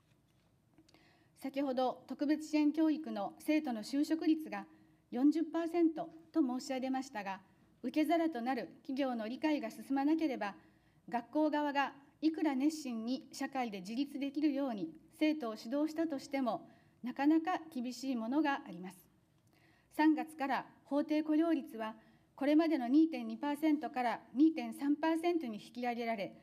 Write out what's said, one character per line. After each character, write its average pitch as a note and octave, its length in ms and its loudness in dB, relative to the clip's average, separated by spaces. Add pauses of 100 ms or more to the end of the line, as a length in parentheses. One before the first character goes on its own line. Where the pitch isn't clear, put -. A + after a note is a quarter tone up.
(1400)
先 C4+ 180 -4
ほ C4+ 120 -2
ど、 B3+ 340 -2
特 C#4 180 -4
別 D4+ 220 0
支 - 80 -2
援 D4+ 160 4
教 D#4+ 180 4
育 B3+ 220 -2
の G3+ 260 -6
生 D4+ 240 2
徒 C#4 120 -4
の G#3+ 100 -6
就 C#4+ 220 0
職 D#4+ 200 0
率 D#4 240 2
が G3+ 160 -8 (460)
四 B3+ 180 4
十 D4+ 140 2
パ E4 200 -4
ー E4 60 -2
セ E4+ 120 2
ン D#4+ 80 6
ト - 200 -6 (220)
と D#4+ 80 2
申 B3+ 260 0
し C4+ 80 -4
上 C4 60 -2
げ C4 100 -2
ま C4+ 140 -2
し - 80 -18
た G#3 100 -6
が、 F#3+ 200 -8 (400)
受 D4+ 240 0
け - 20 2
皿 E4 220 4
と B3 100 -4
な B3 160 -2
る G#3 140 -6 (140)
企 C4+ 180 -4
業 C4 120 0
の A3 140 -4
理 A#3+ 120 -8
解 D4+ 200 2
が A3+ 100 -6
進 A3 200 -14
ま C#4 160 2
な D#4 100 6
け D#4+ 140 2
れ A#3+ 80 -4
ば、 G3+ 180 -4 (540)
学 A#3+ 220 -4
校 D4+ 180 2
側 D4 240 0
が C4+ 180 0 (300)
い D#4+ 100 2
く D#4+ 120 -4
ら C#4+ 120 2
熱 D4+ 220 2
心 A#3 280 -8
に C4 280 -4
社 C4+ 160 -6
会 B3 220 -4
で G3 100 -8
自 G3 120 -10
立 C#4 260 -4
で C#4 120 -4
き D4+ 80 -6
る D4 140 2
よ C4+ 160 0
う A3+ 40 -2
に F3 160 -6 (300)
生 D4+ 160 2
徒 B3+ 140 -4
を G#3+ 120 -6
指 A#3 140 -6
導 D#4 160 0
し - 20 -12
た E4 140 -2
と C#4+ 100 -4
し - 120 -14
て C4+ 120 -2
も、 G#3+ 240 -2 (380)
な A#3+ 100 -6
か C#4 140 0
な D#4+ 140 6
か F4+ 180 -2 (160)
厳 B3 160 -4
し C4+ 220 -4
い - 20 -2
も A3 140 -4
の C#4+ 120 2
が C#4+ 240 0
あ G#3 60 -14
り E3+ 80 -12
ま F#3 140 -12
す。 - 20 -20 (1000)
三 D4+ 180 4
月 - 220 -6
か C4+ 100 -2
ら A#3 180 -2 (200)
法 C#4+ 180 0
定 D4+ 200 0
雇 D4+ 120 0
用 E4 180 2
率 A#3 220 -4
は、 A3 200 -8 (420)
こ C4+ 80 -4
れ D4 100 6
ま D#4+ 140 6
で D4+ 80 2
の A#3+ 100 -2
二 D#4 220 6
点 A#3+ 180 -6
二 A3+ 80 -8
パ C#4+ 120 -4
ー D4 100 -2
セ D#4 120 2
ン D4+ 100 4
ト A#3 100 -6
か B3 140 -2
ら A3+ 180 -2 (120)
二 D#4 200 6
点 A#3 200 -8
三 C#4+ 220 0
パ D#4+ 120 2
ー E4 120 4
セ F4 140 2
ン D#4+ 80 0
ト B3+ 60 -4
に G#3+ 80 -6
引 - 180 -14
き A#3+ 80 -10
上 A#3+ 120 0
げ A#3 120 -4
ら A3+ 100 0
れ、 G3 280 -6